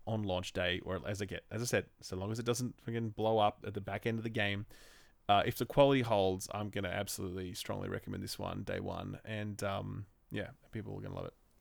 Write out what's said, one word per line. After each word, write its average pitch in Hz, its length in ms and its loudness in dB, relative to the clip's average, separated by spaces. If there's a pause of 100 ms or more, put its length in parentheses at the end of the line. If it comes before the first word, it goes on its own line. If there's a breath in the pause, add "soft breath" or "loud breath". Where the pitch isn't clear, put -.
on 107 160 0
launch 92 300 0
day, 90 320 2
or 92 200 -2
as 101 160 -4
I 104 40 -2
get, - 260 -8
as 110 100 -4
I 120 40 -2
said, 120 200 2 (160)
so - 140 -8
long 98 160 -4
as 113 80 -4
it 113 60 -4
doesn't 120 300 0 (100)
fucking 117 240 -2
blow 110 280 4
up 104 300 4
at 98 60 -6
the 98 80 -4
back 98 240 -4
end 113 120 2
of 110 60 -4
the 117 60 -4
game. 101 360 0 (640 loud breath)
Uh, 101 180 8
if 123 120 0
the 123 80 0
quality 139 380 8
holds, 95 500 4
I'm 104 160 -4
gonna 98 180 -2
absolutely 92 680 -4
strongly 98 360 -6
recommend 98 340 -6
this 98 160 -8
one 95 240 -4
day 95 160 -2
one, 95 460 -6
and, 104 360 -6
um, 98 440 -4 (260)
yeah, 104 160 -4 (240)
people 101 260 -6
are 101 40 -8
gonna 98 140 -8
love 90 100 -6
it. 87 80 -10 (280)